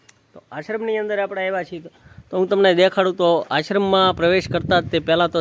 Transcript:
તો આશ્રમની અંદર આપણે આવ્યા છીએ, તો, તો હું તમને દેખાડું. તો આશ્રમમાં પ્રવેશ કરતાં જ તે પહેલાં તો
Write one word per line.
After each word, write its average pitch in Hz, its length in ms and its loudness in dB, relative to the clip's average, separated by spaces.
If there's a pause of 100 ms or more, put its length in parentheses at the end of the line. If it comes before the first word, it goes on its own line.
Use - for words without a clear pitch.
(340)
તો - 60 -20 (120)
આશ્રમની 220 460 -6
અંદર 208 220 -4
આપણે 196 240 -6
આવ્યા 185 260 -4
છીએ, 170 140 -12
તો, 170 60 -20 (400)
તો 185 100 -4
હું 185 100 0
તમને 196 240 4
દેખાડું. 185 420 2
તો 175 140 2 (260)
આશ્રમમાં 190 640 2
પ્રવેશ 175 300 2
કરતાં 175 340 0
જ - 80 -10
તે 165 160 0
પહેલાં 165 260 2
તો 170 80 0